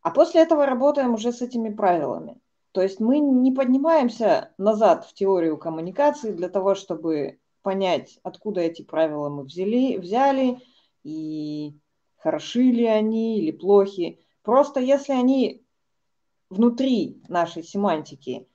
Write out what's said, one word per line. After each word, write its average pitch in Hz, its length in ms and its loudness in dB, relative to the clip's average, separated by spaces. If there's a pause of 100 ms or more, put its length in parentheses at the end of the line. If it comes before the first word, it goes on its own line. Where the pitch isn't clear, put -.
А 170 100 -2
после 330 300 4
этого 320 260 4
работаем 262 480 2
уже 220 180 -4
с 240 100 -8
этими 233 260 -6
правилами. 160 720 -2 (320)
То 190 80 -2
есть 190 180 -2
мы 240 200 2
не 262 340 2
поднимаемся 262 1040 0
назад 208 480 2
в - 80 -20
теорию 170 460 0
коммуникации 190 760 -4
для 175 160 -6
того, 190 260 0
чтобы 160 640 -6 (240)
понять, 190 600 -4
откуда 185 380 -8
эти 165 220 -4
правила 151 460 -2
мы 143 160 -10
взяли, 202 520 -2
взяли 254 640 0 (460)
и 151 680 -10 (420)
хороши - 460 -4
ли 240 220 4
они 220 540 0
или 160 120 -2
плохи. 196 680 2 (220)
Просто 277 380 2
если 277 320 0
они 254 520 0 (840)
внутри 233 800 0
нашей 170 340 -4
семантики 156 920 -6